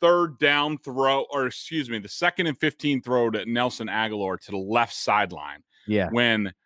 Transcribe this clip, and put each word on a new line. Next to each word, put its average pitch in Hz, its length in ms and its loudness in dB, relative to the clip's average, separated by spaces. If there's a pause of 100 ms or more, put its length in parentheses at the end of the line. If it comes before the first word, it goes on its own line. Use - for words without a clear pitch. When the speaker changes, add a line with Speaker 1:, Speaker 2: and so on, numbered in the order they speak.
Speaker 1:
third 170 360 4
down 147 400 2
throw, 135 540 0
or 135 160 0
excuse 139 420 -6
me, 113 100 -4
the 101 100 -10
second 175 380 -2
and 143 120 -4
fifteen 147 420 -2
throw 120 300 2
to 104 140 -4
Nelson 120 420 -2
Agholor 101 540 -2
to - 100 -18
the 101 60 -4
left 110 360 0
sideline. 82 720 -2 (240)
Speaker 2:
Yeah. 101 240 0
Speaker 1:
When 110 420 0 (120)